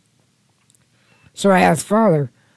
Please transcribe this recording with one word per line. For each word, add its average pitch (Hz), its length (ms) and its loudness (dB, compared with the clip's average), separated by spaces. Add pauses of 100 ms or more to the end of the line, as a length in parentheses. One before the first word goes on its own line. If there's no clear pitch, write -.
(1300)
So 196 180 -2
I 185 80 2
asked 175 260 0
Father, 190 460 -2 (260)